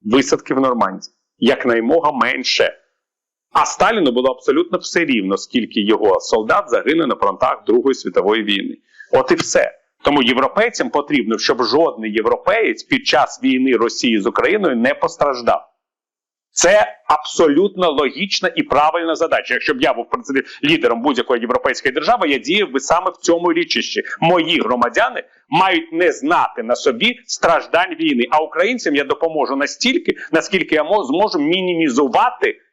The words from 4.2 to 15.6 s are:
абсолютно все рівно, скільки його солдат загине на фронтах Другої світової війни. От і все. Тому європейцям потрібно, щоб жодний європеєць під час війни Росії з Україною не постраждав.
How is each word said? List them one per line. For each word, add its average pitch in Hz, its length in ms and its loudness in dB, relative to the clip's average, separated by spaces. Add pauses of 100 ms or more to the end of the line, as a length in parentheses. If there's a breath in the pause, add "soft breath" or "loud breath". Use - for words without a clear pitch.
абсолютно 165 460 0
все 175 280 -2
рівно, 98 320 0
скільки 117 440 -4
його 101 380 2
солдат 143 500 -2
загине 131 380 0
на 107 80 -2
фронтах - 520 -2
Другої 123 280 2
світової 101 480 -2
війни. 101 320 -4 (360 loud breath)
От 131 200 2
і 165 40 4
все. - 440 -2 (240)
Тому 143 200 2
європейцям 131 680 0
потрібно, 123 480 0
щоб 123 260 0
жодний 113 500 0
європеєць 120 680 0
під - 240 -2
час 143 360 0
війни 131 340 2
Росії 113 420 0
з 98 60 -4
Україною 143 500 0
не 123 180 2
постраждав. 131 760 -2 (840)